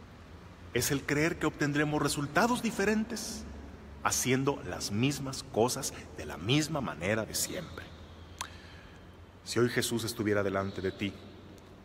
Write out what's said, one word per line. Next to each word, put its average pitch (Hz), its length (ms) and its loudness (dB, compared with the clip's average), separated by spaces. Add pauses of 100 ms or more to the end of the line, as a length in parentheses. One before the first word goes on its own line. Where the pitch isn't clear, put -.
(720)
es 120 180 2
el 139 120 2
creer 156 340 4
que - 80 0
obtendremos 147 560 4
resultados 151 640 4
diferentes 220 800 0 (580)
haciendo 131 640 2
las 85 260 -4
mismas 135 520 0
cosas 127 500 2 (240)
de - 80 -8
la 73 120 -8
misma 143 420 2
manera 98 460 0
de 92 100 -6
siempre. - 480 -4 (1600)
Si - 160 0
hoy 120 100 6
Jesús 113 360 0
estuviera 104 360 2
delante 98 400 0
de 92 120 0
ti, 98 200 -2 (720)